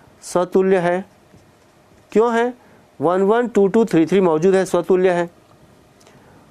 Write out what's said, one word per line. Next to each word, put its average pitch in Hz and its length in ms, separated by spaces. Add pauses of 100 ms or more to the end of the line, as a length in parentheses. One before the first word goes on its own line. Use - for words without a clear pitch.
(240)
स्वतुल्य 190 560
है। 175 260 (1040)
क्यों 233 220
है? 240 200 (460)
वन 175 220
वन, 220 260
टू 202 200
टू, 220 180
थ्री 165 200
थ्री 185 160
मौजूद 175 340
है, 190 100
स्वतुल्य 185 460
है। 175 180 (1200)